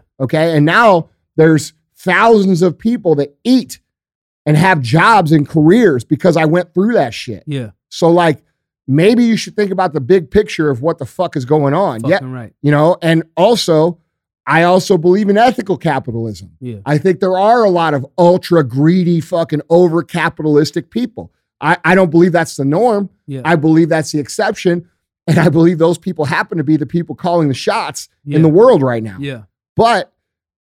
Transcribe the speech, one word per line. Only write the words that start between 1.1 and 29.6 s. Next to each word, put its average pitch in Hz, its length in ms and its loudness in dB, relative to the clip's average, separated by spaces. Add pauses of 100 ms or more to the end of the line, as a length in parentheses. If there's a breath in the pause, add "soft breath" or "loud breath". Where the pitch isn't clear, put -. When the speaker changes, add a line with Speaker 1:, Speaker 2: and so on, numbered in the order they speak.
Speaker 1:
there's 156 380 2 (200)
thousands 190 680 2
of 175 160 0
people 226 380 -2
that 143 280 -4
eat 247 360 -2 (680)
and 151 100 2
have 175 240 2
jobs 165 520 2
and 147 140 2
careers 160 580 2
because 160 340 0
I 160 80 0
went 175 260 -2
through 208 220 -2
that 139 180 0
shit. - 340 -14
Speaker 2:
Yeah. 131 260 -10 (180)
Speaker 1:
So, 170 200 0
like, 170 320 0 (440)
maybe 196 380 2
you 226 120 0
should 165 200 -10
think 208 140 -2
about 185 220 -4
the 151 80 -6
big 156 300 0
picture 196 400 -2
of 120 100 -4
what 160 160 -4
the - 80 -12
fuck 170 320 -8
is 131 80 -6
going 139 300 0
on. 160 260 -2
Speaker 2:
Fucking 135 280 -2
Speaker 1:
Yeah. 127 60 -14
Speaker 2:
right. 120 280 -16
Speaker 1:
You 147 80 0
know, 151 320 2
and 165 220 0 (120)
also, 175 640 0 (480)
I 156 160 2
also 180 340 2
believe 180 320 0
in 202 80 2
ethical 214 400 0
capitalism. 117 840 -6
Speaker 2:
Yeah. 120 260 -12
Speaker 1:
I 147 100 0
think 185 240 -2
there 185 160 -2
are 220 280 2
a 208 60 2
lot 165 220 0
of 135 140 -4 (100)
ultra 175 480 2
greedy, 165 560 0
fucking 135 480 -4
over 170 340 2
capitalistic 156 880 -2
people. 226 400 -10 (300)
I, 156 240 -2
I 170 100 2
don't 190 160 2
believe 170 220 4
that's 165 240 -2
the 143 80 -4
norm. 202 460 -2 (160)
Speaker 2:
Yeah. 135 180 -12
Speaker 1:
I 170 120 0
believe 160 340 2
that's 156 220 -4
the 151 80 -4
exception. 180 680 -4 (380)
And 165 120 0
I 165 120 2
believe 165 260 2
those 165 220 0
people 165 260 -8
happen 160 320 -4
to 156 80 -2
be 156 140 0
the 147 80 -6
people 165 280 -6
calling 170 340 -2
the 135 60 -2
shots 196 540 -6 (160)
Speaker 2:
Yeah. 143 120 -4
Speaker 1:
in 156 60 4
the 160 60 4
world 202 340 4
right 120 200 -2
now. 104 180 -12
Speaker 2:
Yeah. 135 220 -12 (340)